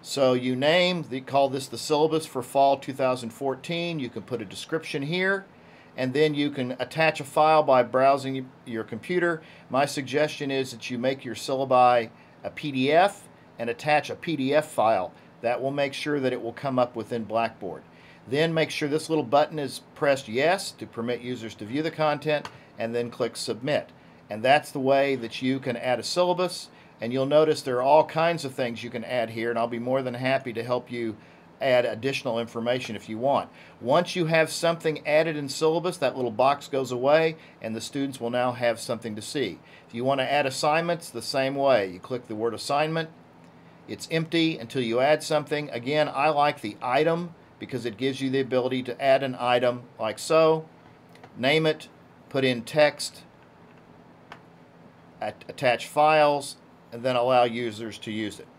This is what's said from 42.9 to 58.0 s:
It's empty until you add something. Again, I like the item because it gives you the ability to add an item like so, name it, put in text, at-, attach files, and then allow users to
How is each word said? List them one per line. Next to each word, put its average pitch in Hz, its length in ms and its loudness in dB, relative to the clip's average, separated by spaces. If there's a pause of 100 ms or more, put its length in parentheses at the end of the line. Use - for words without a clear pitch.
It's - 240 -12
empty 160 480 0
until 120 240 -6
you 117 200 0
add 147 220 4
something. 147 480 -2
Again, 143 360 0
I 139 220 0
like 147 320 2
the 156 200 -8
item 165 540 0 (240)
because 113 260 -8
it 113 100 -6
gives 131 240 -4
you 135 100 -2
the 135 120 0
ability 127 420 0
to 123 180 -8
add 135 220 4
an 131 160 -4
item 123 440 2 (140)
like 110 220 -4
so, 160 460 4 (720)
name 147 280 2
it, 156 220 0 (400)
put 135 160 -2
in 123 180 0
text, - 640 2 (2000)
at-, 107 260 -10
attach 123 400 0
files, 151 680 4 (340)
and 117 120 -12
then 127 120 0
allow 123 280 4
users 113 560 -4
to - 120 -10